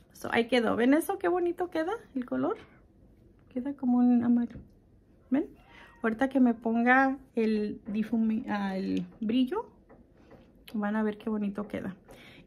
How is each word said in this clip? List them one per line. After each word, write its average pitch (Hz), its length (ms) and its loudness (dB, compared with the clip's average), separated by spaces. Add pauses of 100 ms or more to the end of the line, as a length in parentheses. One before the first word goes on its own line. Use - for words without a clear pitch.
(120)
So, - 180 -10
ahí 233 180 0
quedó. 226 280 2
¿Ven 247 160 4
eso? 359 260 0
Qué 349 100 -2
bonito 349 420 -2
queda 330 220 -4 (220)
el 247 120 -6
color. 262 320 -4 (880)
Queda 269 260 -8
como 247 240 2
un 247 240 6
amarillo. 240 380 0 (680)
¿Ven? 294 180 0 (540)
Ahorita 226 260 0
que 269 120 2
me 240 120 6
ponga 247 680 2 (160)
el 214 520 0
difumi-, 220 600 -2
ah, 202 280 -2
el 190 300 -2 (140)
brillo, 254 500 -2 (1040)
van 208 220 -2
a 220 60 0
ver 214 160 -2
qué 226 120 -8
bonito 208 380 -4
queda. 196 280 -8 (500)